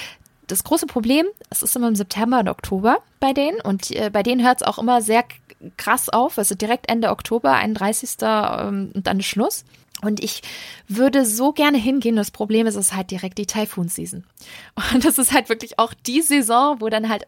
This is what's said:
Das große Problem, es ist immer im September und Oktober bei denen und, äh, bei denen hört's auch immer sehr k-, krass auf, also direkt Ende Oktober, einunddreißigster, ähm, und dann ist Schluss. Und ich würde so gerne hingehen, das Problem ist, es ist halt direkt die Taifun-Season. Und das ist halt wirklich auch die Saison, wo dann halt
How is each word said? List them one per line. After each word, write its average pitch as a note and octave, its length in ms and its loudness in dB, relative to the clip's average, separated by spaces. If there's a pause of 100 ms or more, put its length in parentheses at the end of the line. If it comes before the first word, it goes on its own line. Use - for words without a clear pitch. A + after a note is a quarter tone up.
(460)
Das - 180 -4
große E4 220 0
Problem, C4+ 400 2 (240)
es - 120 -4
ist - 140 -2
immer A#3+ 120 0
im A3 80 2
September A3 440 0
und F#3+ 80 0
Oktober G#3+ 500 0 (220)
bei C4+ 120 2
denen D4 280 0
und, G3 320 -4
äh, G#3+ 180 -2
bei G#3 120 0
denen A#3+ 220 2
hört's B3+ 180 4
auch - 160 -2
immer A#3+ 220 2
sehr A3 220 2
k-, - 140 -8 (420)
krass - 320 -2
auf, B3 260 0
also G#3 180 0
direkt A3 360 -2
Ende A3+ 200 0
Oktober, A#3 420 0
einunddreißigster, G#3+ 1160 0
ähm, G3 260 -4
und F#3+ 120 -4
dann F#3+ 140 2
ist G3 60 -4
Schluss. - 380 -2 (380)
Und G#3 200 -2
ich - 200 -6 (440)
würde C4 380 4
so A#3+ 280 0
gerne D4 260 4
hingehen, A#3 380 0
das G#3 140 0
Problem A3 360 0
ist, G#3+ 80 -2
es G3 140 0
ist - 80 -6
halt F#3+ 140 -6
direkt F#3 280 -8
die G#3 80 -6
Taifun-Season. F3+ 800 -6 (680)
Und C4 140 4
das E4 100 4
ist C4 160 2
halt C4 160 2
wirklich A3+ 300 -6
auch A3+ 160 2
die B3+ 260 -2
Saison, C4+ 640 2
wo A3 80 -2
dann A3 180 0
halt G#3+ 180 -4